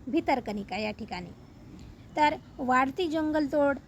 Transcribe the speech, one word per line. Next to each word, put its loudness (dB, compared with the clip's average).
भितरकनिका -2
या -2
ठिकाणी. -10
तर 4
वाढती 2
जंगलतोड, 2